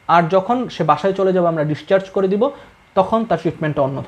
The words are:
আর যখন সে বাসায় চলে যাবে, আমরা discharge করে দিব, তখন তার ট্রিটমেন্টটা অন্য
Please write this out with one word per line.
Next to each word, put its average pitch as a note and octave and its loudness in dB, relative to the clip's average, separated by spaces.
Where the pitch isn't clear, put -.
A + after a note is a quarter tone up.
আর E3+ 4
যখন A3 0
সে - -4
বাসায় D#3 2
চলে F#3+ 0
যাবে, F3+ 2
আমরা D#3+ 0
discharge F#3+ 0
করে G3 0
দিব, G3+ 2
তখন G#3+ 2
তার F3 -2
ট্রিটমেন্টটা D#3 -2
অন্য C3+ -4